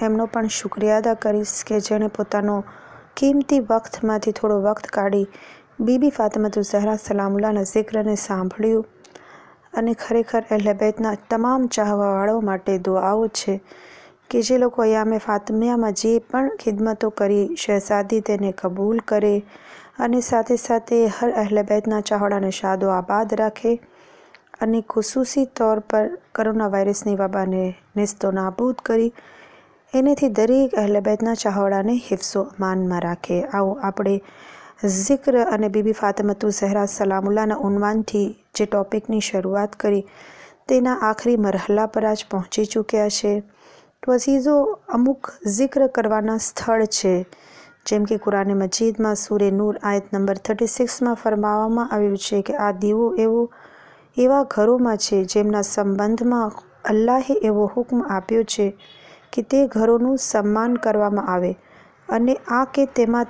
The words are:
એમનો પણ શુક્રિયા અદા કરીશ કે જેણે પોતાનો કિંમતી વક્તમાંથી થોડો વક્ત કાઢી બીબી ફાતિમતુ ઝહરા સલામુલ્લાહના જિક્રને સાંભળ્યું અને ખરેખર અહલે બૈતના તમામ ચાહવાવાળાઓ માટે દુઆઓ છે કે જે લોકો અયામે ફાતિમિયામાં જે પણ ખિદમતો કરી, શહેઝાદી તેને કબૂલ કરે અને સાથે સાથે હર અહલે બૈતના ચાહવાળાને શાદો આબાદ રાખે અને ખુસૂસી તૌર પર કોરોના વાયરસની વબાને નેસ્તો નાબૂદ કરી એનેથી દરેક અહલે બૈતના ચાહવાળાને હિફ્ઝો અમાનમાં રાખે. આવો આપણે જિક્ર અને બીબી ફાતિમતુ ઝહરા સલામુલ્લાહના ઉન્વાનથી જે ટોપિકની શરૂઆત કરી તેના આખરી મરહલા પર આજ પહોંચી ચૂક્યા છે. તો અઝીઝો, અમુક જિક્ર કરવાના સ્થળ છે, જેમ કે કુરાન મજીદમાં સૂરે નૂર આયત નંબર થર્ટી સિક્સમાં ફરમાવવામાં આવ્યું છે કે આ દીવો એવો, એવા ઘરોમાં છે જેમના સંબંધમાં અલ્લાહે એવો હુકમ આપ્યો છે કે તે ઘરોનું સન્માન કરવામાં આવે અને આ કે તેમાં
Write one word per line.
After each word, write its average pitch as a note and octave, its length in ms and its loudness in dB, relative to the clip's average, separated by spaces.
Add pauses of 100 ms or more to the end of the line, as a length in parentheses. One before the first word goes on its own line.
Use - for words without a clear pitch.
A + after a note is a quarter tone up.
એમનો A3 240 0
પણ A3 220 -2
શુક્રિયા G#3+ 500 0
અદા A3+ 160 2
કરીશ G#3+ 540 -2
કે G#3+ 120 0
જેણે G#3+ 280 -2
પોતાનો G#3 560 -2 (540)
કિંમતી C#4 420 2
વક્તમાંથી A3 720 -2
થોડો G#3 300 0
વક્ત G#3 260 -2
કાઢી G3 400 0 (520)
બીબી B3+ 300 4
ફાતિમતુ G#3+ 520 -2
ઝહરા G#3 340 0
સલામુલ્લાહના G3+ 680 -2
જિક્રને G#3+ 520 -2
સાંભળ્યું G#3 720 -2 (880)
અને A3+ 200 -2
ખરેખર A3+ 580 -2
અહલે G#3 220 2
બૈતના G#3+ 420 0 (140)
તમામ B3 380 2
ચાહવાવાળાઓ G#3 760 0
માટે F#3+ 360 -2
દુઆઓ F#3+ 500 0
છે G3+ 280 -4 (720)
કે A#3+ 120 0
જે A#3+ 160 2
લોકો B3 240 2
અયામે A3 360 2
ફાતિમિયામાં A3 760 0
જે A3 260 0
પણ C4+ 320 -2 (120)
ખિદમતો A3 460 -2
કરી, G3+ 460 0
શહેઝાદી G3+ 640 0
તેને G3+ 320 -2
કબૂલ G3 480 -2
કરે G#3 360 2 (640)
અને B3 220 2
સાથે A#3 340 0
સાથે A#3 520 0
હર A#3 240 -2
અહલે G#3 320 0
બૈતના G#3+ 380 0
ચાહવાળાને G3+ 500 0
શાદો F#3+ 380 -2
આબાદ G3+ 440 0
રાખે A3 460 -2 (800)
અને A3 200 0
ખુસૂસી B3+ 640 -2
તૌર A3 340 0 (100)
પર A3 280 0 (180)
કોરોના A3 320 0
વાયરસની G3+ 480 0
વબાને F#3 600 -2 (200)
નેસ્તો G3+ 360 -2
નાબૂદ F#3+ 440 -2 (100)
કરી A#3 280 0 (800)
એનેથી C#4 360 2
દરેક B3 460 2
અહલે G#3 240 2
બૈતના G#3+ 340 0
ચાહવાળાને G3+ 640 0 (140)
હિફ્ઝો G3 320 -2
અમાનમાં F#3 600 -2
રાખે. F3 420 -4
આવો G3 280 -2 (120)
આપણે G3 380 -2 (840)
જિક્ર C#4 300 2
અને G#3+ 320 2
બીબી G#3+ 220 0
ફાતિમતુ G#3 580 0
ઝહરા G3+ 360 0
સલામુલ્લાહના G3+ 720 0
ઉન્વાનથી G3+ 720 0 (280)
જે G#3+ 100 0
ટોપિકની G#3 540 -2
શરૂઆત G3+ 560 -2
કરી G3+ 280 0 (640)
તેના B3+ 340 2
આખરી A3 360 0
મરહલા G3+ 480 0
પર G#3+ 200 -2
આજ G#3+ 240 0
પહોંચી G3+ 360 -4
ચૂક્યા G#3+ 440 0
છે. G#3 240 -2 (720)
તો C4 80 0
અઝીઝો, C#4 680 2 (100)
અમુક C4 420 0 (260)
જિક્ર C4+ 300 2
કરવાના A3 500 0
સ્થળ A3 480 0
છે, F#3 400 0 (600)
જેમ G#3 200 0
કે G#3 120 -2
કુરાન G3+ 400 0
મજીદમાં G#3+ 580 0
સૂરે G3+ 360 0
નૂર G#3 320 0
આયત G3+ 200 0 (100)
નંબર G3 240 0
થર્ટી G#3+ 300 -2
સિક્સમાં A#3+ 480 -2
ફરમાવવામાં G#3+ 720 0
આવ્યું G#3 280 0
છે G3+ 240 -2
કે G3 120 -4
આ G#3 180 0
દીવો G#3 440 0
એવો, A3+ 360 2 (640)
એવા C4 260 4
ઘરોમાં A#3+ 540 2
છે G3 260 0
જેમના G#3 380 2
સંબંધમાં G#3+ 920 0 (340)
અલ્લાહે B3 580 2
એવો G#3 220 2 (100)
હુકમ A#3+ 260 -2
આપ્યો G3 420 -2
છે G#3+ 220 -2 (680)
કે B3 80 -2
તે C4+ 260 4
ઘરોનું A#3 500 2
સન્માન A3 580 0
કરવામાં G#3 520 0
આવે F3+ 240 0 (580)
અને A#3+ 240 2 (140)
આ B3 180 0
કે C#4 200 2
તેમાં A#3+ 440 0